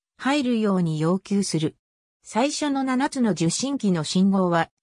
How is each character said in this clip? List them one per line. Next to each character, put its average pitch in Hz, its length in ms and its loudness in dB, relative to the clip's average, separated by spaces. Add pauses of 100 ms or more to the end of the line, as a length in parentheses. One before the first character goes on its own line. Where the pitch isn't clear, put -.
(180)
入 285 240 0
る 240 180 0
よ 202 160 2
う 185 60 2
に 160 180 -2
要 170 180 2
求 202 240 -2
す 170 160 -2
る。 151 180 -2 (460)
最 277 300 -2
初 302 160 -4
の 269 160 -2
七 262 240 0
つ 262 140 -2
の 226 80 2
受 165 180 0
信 269 300 -4
機 202 140 0
の 160 120 0
信 190 260 2
号 190 200 2
は、 165 180 2 (140)